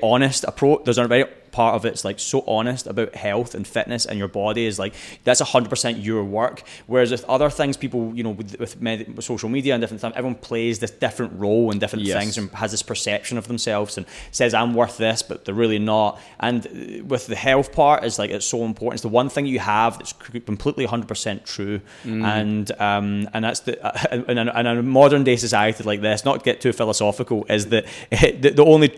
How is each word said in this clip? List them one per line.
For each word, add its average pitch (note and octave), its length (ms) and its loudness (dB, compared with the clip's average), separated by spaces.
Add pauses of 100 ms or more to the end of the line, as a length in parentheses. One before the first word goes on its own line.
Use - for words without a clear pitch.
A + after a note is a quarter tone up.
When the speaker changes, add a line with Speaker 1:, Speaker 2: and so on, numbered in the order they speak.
Speaker 1:
honest B2+ 440 2
approach. - 400 2
There's A#2+ 120 2
a A#2+ 100 2
very B2 180 4 (260)
part A2+ 240 2
of G#2+ 100 -4
it's, - 200 -4
like, G2+ 140 -6
so - 280 -2
honest A#2+ 400 -2
about G#2+ 260 -4
health A2 420 -4
and G2+ 120 -8
fitness - 380 -4
and G#2+ 120 -6
your G2 120 -4
body G#2+ 360 -2
is, G2+ 140 -4
like, G2+ 140 -6 (320)
that's B2+ 160 4
a C3+ 40 0
hundred A#2+ 240 2
percent A#2+ 300 -4
your G#2+ 240 0
work. A2+ 400 -4 (240)
Whereas A#2+ 240 4
with A#2+ 140 -4
other C3+ 240 2
things, C#3 260 -2
people, A#2 400 -4
you A#2+ 80 -4
know, A2+ 60 -2
with, G2+ 280 -8
with - 240 -10
med-, A2+ 400 -6
social A2+ 280 -6
media C3+ 240 0
and A#2 80 0
different A2 180 -4
stuff, A2+ 160 -6
everyone B2+ 200 -4
plays A2+ 460 -2
this G#2+ 100 -4
different G#2+ 480 -6
role A2 320 2
and G#2 80 -2
different G#2+ 260 -4
Speaker 2:
Yes. G2 140 0
Speaker 1:
things G#2 180 -4
and G2+ 140 -8
has G#2+ 200 -4
this A2 120 -4
perception G#2 540 -4
of A2 100 -8
themselves A2 500 -4
and F#2+ 80 -8 (260)
says, B2 220 2
"I'm A#2 200 2
worth A#2 240 2
this," A2 260 0
but - 220 -12
they're G2 100 -4
really A2 240 2
not. G#2+ 400 2 (220)
And, A#2+ 260 -2
uh, - 380 -12
with C3+ 220 -4
the A2+ 100 -6
health C3+ 340 2
part, D3 320 4
is A2+ 160 -4
like, G#2 120 -2
it's G2+ 140 -4
so A#2 200 -4
important. A2+ 300 -4
It's A#2 80 -8
the A#2 40 -6
one A#2+ 220 2
thing C#3+ 160 -2
you B2+ 140 -2
have G#2+ 400 0
that's - 140 -12 (200)
c-, A#2 80 -8
completely C3 440 -4
hundred A2 220 -4
percent G#2 380 -8
true. G2+ 340 -6 (240)
Speaker 2:
Mm. A2+ 220 -4
Speaker 1:
And, G#2+ 460 0 (100)
um, G2+ 520 0
and A2+ 120 -2
that's - 160 -4
the, B2 120 -4 (120)
uh, A#2+ 380 -2
<laughs> B2+ 80 -4
in A#2+ 60 0
a, A#2 220 -2
in A#2+ 80 0
a A#2+ 160 0
modern C#3 400 6
day B2+ 140 4
society A2 480 0
like G#2 160 0
this, G#2 240 0
not - 140 2
to - 40 -10
get - 160 0
too A#2+ 140 2
philosophical, G#2+ 760 0
is G#2 180 2
that A2 180 2 (120)
<laughs> - 120 -18
the, C3+ 460 4
the D3 100 10
only, D#3 320 10